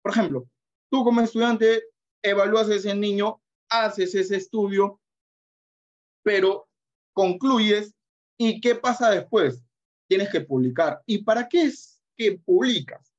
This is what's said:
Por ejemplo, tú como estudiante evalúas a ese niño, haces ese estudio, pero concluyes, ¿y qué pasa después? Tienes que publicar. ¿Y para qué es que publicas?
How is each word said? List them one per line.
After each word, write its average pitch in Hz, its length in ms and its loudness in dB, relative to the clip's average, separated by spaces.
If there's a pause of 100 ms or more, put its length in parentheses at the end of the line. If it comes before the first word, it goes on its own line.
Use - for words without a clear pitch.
Por - 100 -4
ejemplo, 151 360 -2 (420)
tú 262 140 0
como 233 180 2
estudiante 226 640 0 (380)
evalúas 208 480 2
a 214 60 2
ese 202 200 -4
niño, 208 460 -2 (280)
haces 208 460 -2
ese 190 220 -2
estudio, 196 640 -2 (1200)
pero 196 460 0 (440)
concluyes, 208 800 0 (440)
¿y 226 240 -2
qué 240 140 2
pasa 240 340 0
después? 170 520 0 (460)
Tienes 196 220 0
que 170 120 -2
publicar. 139 640 -2
¿Y 208 180 -2
para 233 240 0
qué 339 160 2
es - 360 -6 (160)
que 202 220 -2
publicas? 190 800 -2